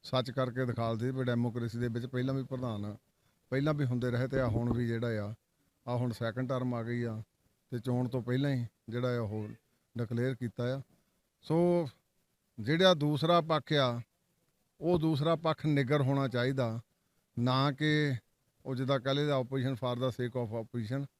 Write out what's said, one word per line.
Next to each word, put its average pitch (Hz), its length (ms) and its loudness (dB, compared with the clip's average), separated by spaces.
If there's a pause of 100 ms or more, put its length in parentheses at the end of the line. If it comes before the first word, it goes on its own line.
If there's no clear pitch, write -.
ਸੱਚ 127 260 -2
ਕਰਕੇ 127 340 -2
ਦਿਖਾ 117 280 -2
ਦਿੱਤੀ 117 240 -2
ਵੀ 131 60 -2
ਡੈਮੋਕ੍ਰੇਸੀ 120 560 0
ਦੇ 120 80 0
ਵਿੱਚ 117 180 -4
ਪਹਿਲਾਂ 127 280 -2
ਵੀ 135 100 -2
ਪ੍ਰਧਾਨ, 113 520 -6 (560)
ਪਹਿਲਾਂ 143 220 2
ਵੀ 147 120 2
ਹੁੰਦੇ 123 260 2
ਰਹੇ 120 160 0
ਤੇ 131 120 0
ਆ 127 80 2
ਹੁਣ 117 260 2
ਵੀ 120 140 0
ਜਿਹੜਾ 113 380 -2
ਆ, 107 80 -8 (520)
ਆ 123 100 -2
ਹੁਣ 123 160 0
ਸੈਕਿੰਡ 120 380 -4
ਟਰਮ 127 240 -2
ਆ 117 100 -2
ਗਈ 120 200 -2
ਆ 113 180 -4 (500)
ਤੇ 127 80 -4
ਚੋਣ 123 280 0
ਤੋਂ 123 140 -2
ਪਹਿਲਾਂ 131 300 0
ਹੀ 123 140 0 (240)
ਜਿਹੜਾ 123 280 0
ਆ 120 40 0
ਉਹ 107 260 -4 (480)
ਡਿਕਲੇਅਰ 120 400 -2
ਕੀਤਾ 120 280 -4 (120)
ਆ। 139 60 -8 (640)
ਸੋ 175 420 4 (720)
ਜਿਹੜਾ 165 360 6
ਦੂਸਰਾ 151 480 4
ਪੱਖ 156 320 0
ਆ, 123 280 2 (760)
ਉਹ 175 200 2
ਦੂਸਰਾ 156 360 2
ਪੱਖ 160 300 -2
ਨਿੱਗਰ 143 360 2
ਹੋਣਾ 135 260 2
ਚਾਹੀਦਾ, 120 520 0 (580)
ਨਾ 131 340 2
ਕਿ 151 440 2 (500)
ਉਹ 135 100 -6
ਜਿੱਦਾਂ 135 240 0
ਕਹਿ 135 140 -2
ਲਈਦਾ 147 260 2
opposition 131 440 -2
for 123 160 -2
the 127 100 0
sake 123 320 -4
of 117 200 -6
opposition। 120 440 -4 (140)